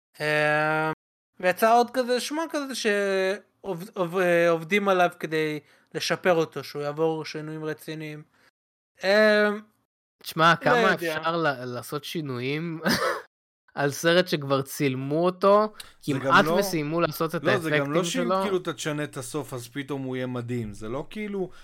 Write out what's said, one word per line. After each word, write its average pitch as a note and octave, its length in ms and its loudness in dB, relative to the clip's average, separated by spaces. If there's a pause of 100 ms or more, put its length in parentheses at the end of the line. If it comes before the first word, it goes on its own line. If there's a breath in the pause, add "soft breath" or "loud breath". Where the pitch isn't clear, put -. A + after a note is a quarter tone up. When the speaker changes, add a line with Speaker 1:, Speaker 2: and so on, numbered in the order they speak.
(200)
Speaker 1:
אה, D3+ 720 2 (480)
ויצא F#3 360 4
עוד A#3+ 140 4
כזה B3 300 0
שמוע D4+ 300 -4
כזה C#4 240 -4
שעובד-, G3 1200 -2
עובד-, F#3 280 0
אה, E3+ 280 4
עובדים E3+ 380 2
עליו F3+ 220 4 (100)
כדי D#3 400 -2 (340 soft breath)
לשפר E3+ 400 2
אותו, D#3 300 0
שהוא - 180 -10
יעבור D#3 420 -2
שינויים D#3 400 -10
רציניים. D#3 580 -8 (840 soft breath)
אה, G#3 440 4 (760)
Speaker 2:
תשמע, E3 280 4 (100)
Speaker 1:
לא - 40 -14
Speaker 2:
כמה A#3 160 4
Speaker 1:
יודע. G3 140 4 (240)
Speaker 2:
אפשר E3 180 -2
ל-, C#3+ 280 0
לעשות B2 400 -8
שינויים D3+ 800 -6
<laughs> - 920 -4
על C#3+ 160 0
סרט E3+ 380 2
שכבר C#3 340 0
צילמו C#3 640 -2
אותו, G3 480 4 (300 loud breath)
Speaker 3:
זה D3 100 -4
גם C3+ 80 -2
Speaker 2:
כמעט C3+ 240 6
Speaker 3:
לא, D#3 60 0
Speaker 2:
וסיימו E3+ 500 0
לעשות D#3+ 340 -2
את D3+ 100 -6
Speaker 3:
לא, B2+ 140 2
זה A#2 120 -2
גם C#3+ 220 0
לא D#3 60 2
Speaker 2:
האפקטים F3 60 0
Speaker 3:
שאם E3+ 240 -2
Speaker 2:
שלו? F#3+ 140 2
Speaker 3:
כאילו G3 140 -2
אתה E3+ 160 -4
תשנה D3+ 320 -4
את - 120 -12
הסוף C#3+ 380 -8
אז A#2+ 140 -10
פתאום C#3 340 -8
הוא C3 140 -6
יהיה B2+ 100 -4
מדהים, A#2+ 480 -6
זה G#2+ 140 -10
לא C3+ 220 -8
כאילו G3+ 400 -6 (140 soft breath)